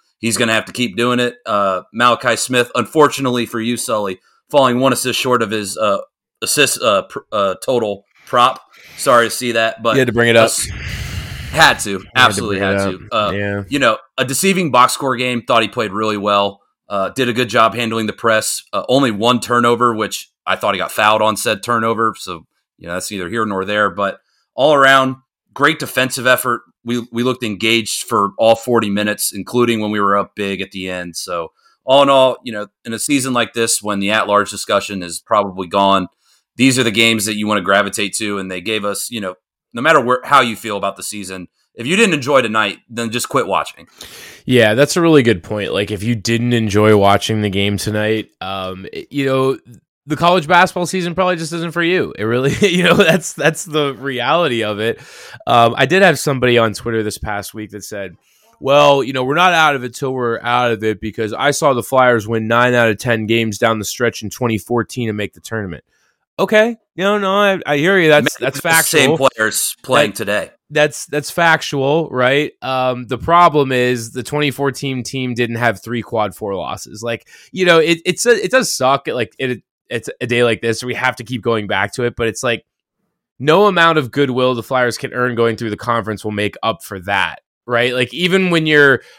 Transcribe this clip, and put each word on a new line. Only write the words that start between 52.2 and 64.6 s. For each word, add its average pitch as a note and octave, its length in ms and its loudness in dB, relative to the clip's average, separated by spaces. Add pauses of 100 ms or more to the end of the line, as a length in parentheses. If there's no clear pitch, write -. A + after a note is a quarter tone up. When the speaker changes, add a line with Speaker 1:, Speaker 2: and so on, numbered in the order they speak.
Speaker 2:
really, B2 360 0
<laughs> - 80 -
you F3+ 140 0
know, F3 120 4
that's, F3 400 2
that's D#3 300 -2
the D3 300 -2
reality B2+ 720 -2
of G#2 160 -4
it. A2 200 -2 (460)
Um, A#2 320 4
I C3+ 80 4
did F3+ 160 4
have E3+ 160 4
somebody B2 400 2
on A2+ 160 2
Twitter A2+ 300 -4
this G#2 140 -8
past G2+ 360 -10
week G#2+ 160 -12
that G2+ 140 -16
said, G2 320 -12 (420)
"Well, C#3+ 460 4
you C3 80 -8
know, C3 100 -2
we're C3+ 140 -2
not F3+ 160 4
out D#3 240 2
of B2 80 -6
it B2 100 -10
till C3+ 180 -4
we're A#2+ 280 -2
out A#2+ 320 0
of G#2 100 -4
it, G#2+ 180 -2
because G#2+ 320 -6
I C#3+ 200 0
saw C#3+ 200 2
the B2 120 -2
Flyers B2 420 4
win A2 220 -4
nine B2 260 4
out A#2 160 4
of G#2 80 -2
ten A2+ 280 -2
games A2+ 320 0
down A2+ 200 2
the G#2 60 -6
stretch - 380 -4
in G#2+ 60 -8
twenty A2+ 300 -4
fourteen A#2 500 -4